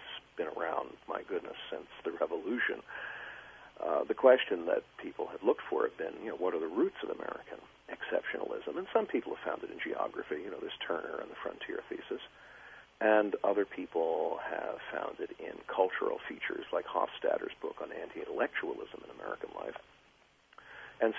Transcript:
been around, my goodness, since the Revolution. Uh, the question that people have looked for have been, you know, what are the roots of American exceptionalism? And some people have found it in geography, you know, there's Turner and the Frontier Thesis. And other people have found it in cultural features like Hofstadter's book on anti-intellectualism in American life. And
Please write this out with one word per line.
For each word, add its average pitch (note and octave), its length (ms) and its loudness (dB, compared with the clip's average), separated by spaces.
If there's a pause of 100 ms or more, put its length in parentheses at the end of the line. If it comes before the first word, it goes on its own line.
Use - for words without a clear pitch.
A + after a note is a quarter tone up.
(360)
been E2+ 120 0 (100)
around, E2 320 0 (180)
my F#2 200 -2
goodness, - 280 -2 (140)
since - 180 -6 (160)
the E2 80 0
Revolution. E2+ 720 0 (960)
Uh, D2+ 280 2
the G#2+ 80 2
question A2+ 500 8
that - 180 4 (200)
people - 240 -4
have - 160 -10
looked A#2+ 260 4
for D2+ 140 2
have - 140 0
been, E2 260 -4
you A2 60 -4
know, E2 60 -4
what F2+ 180 2
are E2 60 2
the D#2+ 80 0
roots A2 360 2
of - 80 -2
American - 480 -6 (320)
exceptionalism? - 840 -2
And F#3+ 140 -4
some A3 140 6
people - 300 0
have - 100 -8
found - 180 -2
it - 60 -6
in - 100 -8
geography, - 640 -2
you G2 60 -8
know, F2+ 100 -8
there's - 280 -6
Turner - 340 -2
and - 80 -8
the - 140 -12
Frontier - 440 -6
Thesis. - 360 -6 (760)
And G#2+ 440 8
other G2 220 6
people E2 760 2
have - 380 -2 (120)
found - 280 -4
it - 180 -4
in - 300 -8
cultural - 500 4 (100)
features - 440 -4
like - 160 0
Hofstadter's - 720 0
book - 220 -4
on - 80 -8
anti-intellectualism - 1120 -4
in - 160 -14
American G1+ 340 -6
life. - 220 -6 (1300)
And A2+ 160 4